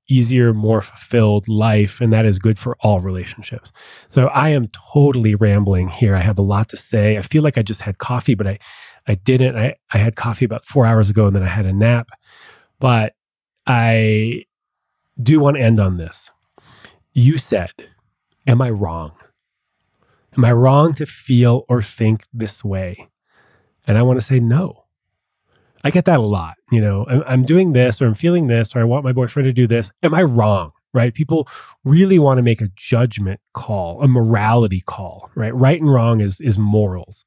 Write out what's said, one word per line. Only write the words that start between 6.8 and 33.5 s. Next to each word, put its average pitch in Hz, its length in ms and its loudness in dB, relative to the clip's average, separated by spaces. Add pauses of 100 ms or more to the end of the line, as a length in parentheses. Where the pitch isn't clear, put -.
I 95 40 -8
feel 151 200 0
like 147 160 0
I 113 40 0
just 104 200 -8
had 101 160 -8
coffee, 123 380 -2
but 101 100 -4
I, 101 120 -4 (500)
I 104 80 0
didn't. 127 420 0
I, 123 160 -4 (180)
I - 60 0
had 113 160 0
coffee 117 300 -6
about 104 220 -8
four 127 200 0
hours 110 240 2
ago, 104 160 2
and 98 80 2
then 98 80 0
I 92 60 -2
had 95 180 -4
a 95 60 -2
nap. 117 380 0 (720)
But 117 360 0 (500)
I 113 800 0 (760)
do 147 200 4
want 143 160 2
to 131 60 -2
end 113 180 4
on 92 160 0
this. - 340 -14 (800)
You 135 240 2
said, 98 340 -6 (760)
"Am 123 160 2
I 123 80 -4
wrong? 82 420 -8 (1200)
Am 123 80 2
I 120 80 2
wrong 139 420 4
to 151 100 -8
feel 123 640 0
or 120 140 -2
think 110 500 -2
this 110 320 -10
way?" 95 440 -8 (760)
And 104 140 2
I 117 40 4
want 127 180 2
to 113 40 -6
say, 131 140 0
"No." 123 460 -2 (1000)
I 143 80 -2
get 175 140 0
that 160 160 4
a - 20 0
lot. 90 340 -4 (140)
You 117 100 2
know, 98 280 -2
"I'm, 135 180 0
I'm 127 180 0
doing 170 280 2
this, 123 280 0
or 135 60 2
I'm 110 80 0
feeling 170 320 0
this, 117 300 -2
or 120 40 0
I 113 40 2
want 127 200 -2
my 127 80 -2
boyfriend 127 340 -2
to 131 60 0
do 120 140 2
this. 117 240 -2 (140)
Am 156 100 0
I 185 80 2
wrong?" 107 480 0 (240)
Right? 120 180 2
People 156 360 -2 (340)
really 180 380 4
want 135 180 4
to 123 40 2
make 117 180 0
a 104 160 -4
judgment 107 640 -4 (140)